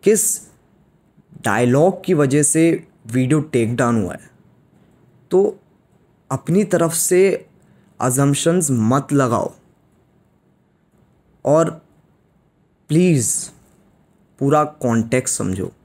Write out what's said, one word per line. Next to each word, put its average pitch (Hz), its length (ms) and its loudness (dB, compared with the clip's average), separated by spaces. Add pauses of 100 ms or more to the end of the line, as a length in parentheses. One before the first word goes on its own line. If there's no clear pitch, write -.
किस - 480 0 (920)
डायलॉग 123 600 2
की 185 100 0
वजह 147 280 2
से 160 460 0 (180)
वीडियो 127 340 0
टेक 117 360 -2
डाउन 117 260 0
हुआ 87 120 -6
है, - 160 -20 (1000)
तो 196 300 0 (680)
अपनी 165 340 0
तरफ 165 280 0
से - 560 0 (540)
assumptions 143 680 0
मत 127 420 0
लगाओ 127 420 0 (1900)
और 160 260 2 (1160)
प्लीज 156 600 0 (920)
पूरा 147 260 2
कॉन्टेक्स्ट 123 760 -4
समझो 95 340 -6 (120)